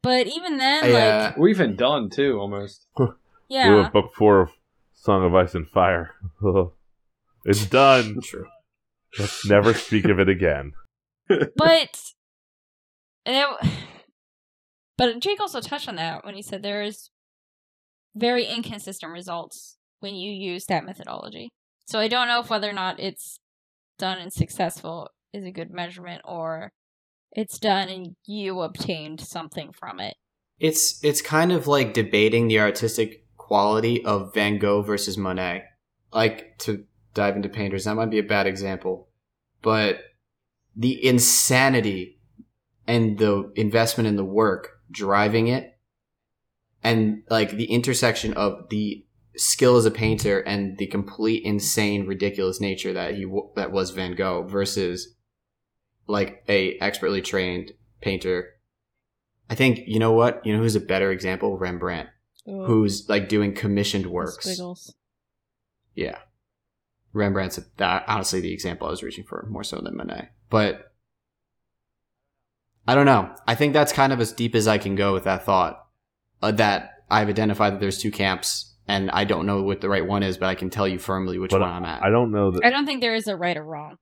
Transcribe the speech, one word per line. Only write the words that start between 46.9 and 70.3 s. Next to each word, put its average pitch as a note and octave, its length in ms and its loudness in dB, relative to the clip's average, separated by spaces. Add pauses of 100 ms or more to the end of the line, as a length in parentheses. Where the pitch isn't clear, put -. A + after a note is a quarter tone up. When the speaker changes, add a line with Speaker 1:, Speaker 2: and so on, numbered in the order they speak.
Speaker 2:
like, G#2+ 220 2
the G#2+ 140 -4
intersection A#2 680 0
of G2 360 -2
the G#2+ 360 -6 (300)
skill - 420 4
as A2+ 80 6
a A2 60 4
painter A2 480 0
and G2 380 -4
the G2 100 -4
complete A2 560 -2
insane, G#2 640 0
ridiculous G2 540 -2
nature F#2+ 320 -4
that F2+ 220 -4
he F#2+ 80 -8
w-, F#2+ 320 -6
that F#2+ 160 -4
was F#2+ 200 -2
Van F#2 240 -6
Gogh F2+ 280 -2
versus, F#2+ 720 -4 (920)
like, G2+ 400 -2
a F#2+ 320 2
expertly G2+ 420 -2
trained F2+ 500 -4 (300)
painter. F#2 500 -4 (960)
I - 60 -4
think, B2 300 2
you G#2+ 140 -2
know A2+ 140 4
what? A#2 320 4
You G#2+ 100 0
know A2 60 2
who's A2+ 140 2
a G#2 60 2
better F#2+ 300 0
example? F#2+ 460 -4
Rembrandt, F2+ 520 -6 (380)
Speaker 1:
Ooh. G3 180 -10
Speaker 2:
who's, G#2+ 440 2
like, G2+ 200 0
doing G#2 240 2
commissioned G2+ 520 -2
Speaker 1:
The F2+ 40 -8
Speaker 2:
works. F2 360 -6
Speaker 1:
squiggles. F3+ 480 -10 (1000)
Speaker 2:
Yeah. C#2 220 -6 (960)
Rembrandt's G2 440 -2 (200)
that, F#2+ 320 0
honestly F#2+ 320 -2
the F2 100 -4
example F2 360 -8
I D#2 40 -6
was - 100 -8
reaching - 220 -14
for - 260 -12
more - 140 -8
so - 160 -10
than G1+ 160 -10
Monet. - 320 -10 (220)